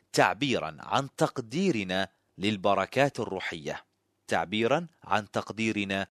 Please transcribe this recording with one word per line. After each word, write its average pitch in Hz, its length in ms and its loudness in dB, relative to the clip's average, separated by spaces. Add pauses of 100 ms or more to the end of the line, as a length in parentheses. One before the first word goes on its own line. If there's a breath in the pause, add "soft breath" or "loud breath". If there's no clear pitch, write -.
(120)
تعبيراً 95 680 2
عن 131 360 -2
تقديرنا 113 920 0 (300)
للبركات 101 840 2
الروحية، 87 640 -6 (440)
تعبيراً 110 580 2 (180)
عن 101 260 0
تقديرنا 101 840 -2